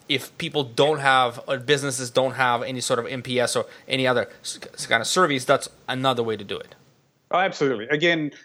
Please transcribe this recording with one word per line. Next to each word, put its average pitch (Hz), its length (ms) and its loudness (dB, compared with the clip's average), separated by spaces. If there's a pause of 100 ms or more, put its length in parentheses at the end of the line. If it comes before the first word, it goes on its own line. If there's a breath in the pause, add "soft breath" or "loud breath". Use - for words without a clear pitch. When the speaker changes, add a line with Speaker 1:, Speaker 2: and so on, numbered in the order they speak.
Speaker 1:
if - 300 -4
people 151 260 -4
don't 139 360 2
have, 131 480 4
or 135 100 -2
businesses 131 540 -2
don't 131 220 2
have 123 280 2
any 127 180 -6
sort 120 200 -2
of 117 80 -4
N 127 160 -8
P 123 160 -2
S 120 160 2
or 113 100 0 (220 loud breath)
any 131 180 0
other 120 240 2 (140)
s-, - 160 -12 (120)
s-, - 140 -12
kind 113 160 2
of 110 60 -6
surveys, 147 380 2
that's 135 220 2 (220)
another 127 320 0
way 110 160 -2
to 104 60 -12
do 95 140 -8
it. - 180 -16 (560)
Speaker 2:
Oh, 175 80 2
absolutely. 135 480 -2
Again, 151 460 0 (120 loud breath)